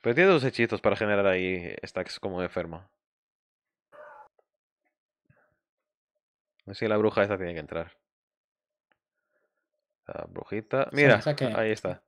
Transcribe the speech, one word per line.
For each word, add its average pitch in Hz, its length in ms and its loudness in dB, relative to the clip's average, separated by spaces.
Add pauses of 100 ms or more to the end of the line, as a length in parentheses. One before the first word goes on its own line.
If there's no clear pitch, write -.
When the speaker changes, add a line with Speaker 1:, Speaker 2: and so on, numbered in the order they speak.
Speaker 1:
Pero 120 140 0
tiene 180 140 6
dos 151 140 4
hechizos 117 360 0
para 98 160 2
generar 104 300 2
ahí 92 580 0
stacks - 360 -8
como 92 240 -6
enfermo. 85 440 -8 (3750)
Así 101 180 -6
que 107 40 0
la 107 80 2
bruja 107 260 4
esta 101 140 0
tiene 87 180 -6
que 80 40 -6
entrar. 80 320 -10 (2250)
La - 220 -12
brujita. 110 640 -4
Speaker 2:
Sí, - 40 -10
Speaker 1:
Mira, 135 200 8
Speaker 2:
esa 143 200 -2
que 135 100 -2
Speaker 1:
ahí 110 260 -2
está. 90 360 -6